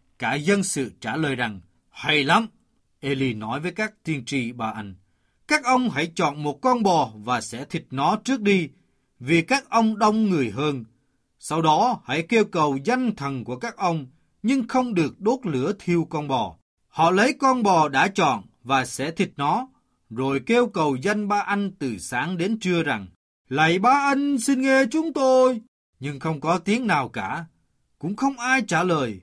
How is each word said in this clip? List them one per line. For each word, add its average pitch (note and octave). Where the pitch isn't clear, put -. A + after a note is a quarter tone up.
cả A#2
dân F#3+
sự C3
trả B2
lời D3
rằng, A2
"Hay D3
lắm." G3+
Eli C3+
nói A2
với E3+
các G#3+
tiên D3
tri B2
Ba A#2
Anh, G#2
"Các D4+
ông B3
hãy D#3
chọn D3+
một D3
con B3
bò D#3+
và A2
xẻ A#2+
thịt D3+
nó D3
trước A#3+
đi, F#3+
vì D#3+
các C4+
ông A3
đông G#3+
người C#3
hơn. C3+
Sau D#3+
đó F3
hãy D3
kêu G#3+
cầu D3+
danh B3
thần C3+
của B2
các A3
ông, E3
nhưng C4
không B3
được D#3+
đốt A#3+
lửa D3
thiêu E3+
con D3+
bò." A2+
Họ E3
lấy G#3
con B3+
bò F3
đã C#3+
chọn C#3+
và C3
xẻ C3+
thịt E3
nó, F#3
rồi C3+
kêu A#3+
cầu D3+
danh G3+
Ba G#3
Anh G3+
từ A#2+
sáng D3
đến G#3+
trưa F3
rằng, A2
"Lạy D#3+
Ba A3+
Anh, C#4
xin C4
nghe C4+
chúng D#4+
tôi." B3+
Nhưng C#3
không D#3+
có E3
tiếng A3
nào D3
cả, A#2+
cũng F#3+
không C4+
ai B3+
trả E3+
lời. C3+